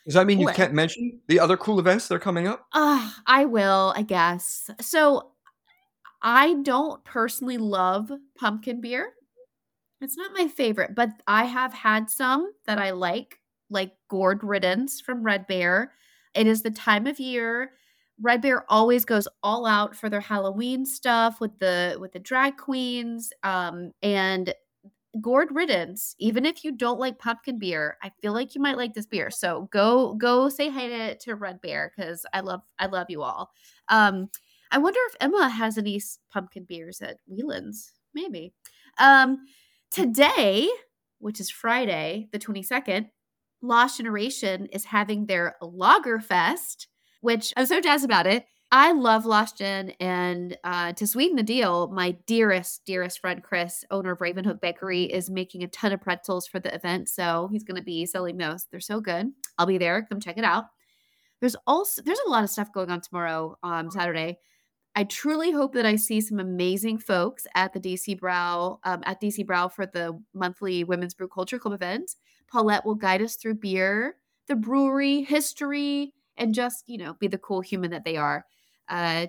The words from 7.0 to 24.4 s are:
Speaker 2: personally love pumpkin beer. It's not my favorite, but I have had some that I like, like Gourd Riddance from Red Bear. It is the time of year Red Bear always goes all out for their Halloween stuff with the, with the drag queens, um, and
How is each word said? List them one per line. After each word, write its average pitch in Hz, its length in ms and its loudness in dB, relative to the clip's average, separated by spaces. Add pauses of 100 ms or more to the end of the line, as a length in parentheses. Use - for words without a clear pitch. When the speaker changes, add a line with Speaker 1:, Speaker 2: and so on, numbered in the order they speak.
Speaker 2:
personally 247 540 -4
love 202 520 0 (280)
pumpkin 226 420 -4
beer. 254 320 -6 (880)
It's 269 160 -8
not 392 160 -10
my 370 160 2
favorite, 220 460 0
but 233 160 2 (160)
I 214 180 4
have 254 300 -2
had 220 340 2
some 277 440 0 (140)
that 214 120 0
I 196 120 0
like, 180 500 -4 (280)
like 190 240 -2 (160)
Gourd 196 360 2
Riddance 196 560 0
from 240 240 -6
Red 202 220 0
Bear. 185 460 0 (420)
It 220 120 4
is 220 160 4
the 226 80 -4
time 214 360 2
of 285 120 -4
year 247 540 -4 (480)
Red 240 220 2
Bear 254 280 2
always 240 340 6
goes 208 240 2 (140)
all 226 240 0
out 208 280 2
for 220 140 -8
their 208 120 -2
Halloween 214 680 -2
stuff 226 540 0
with 214 180 -6
the, 180 420 0
with 185 120 -14
the 180 60 -14
drag 262 380 0
queens, 240 760 -6 (100)
um, 175 500 -4 (100)
and 190 520 0 (640)